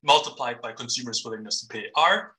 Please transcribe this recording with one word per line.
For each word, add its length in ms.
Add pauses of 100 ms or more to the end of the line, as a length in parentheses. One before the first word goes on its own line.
multiplied 580
by 100
consumers' 520
willingness 380
to 60
pay 180 (100)
R 440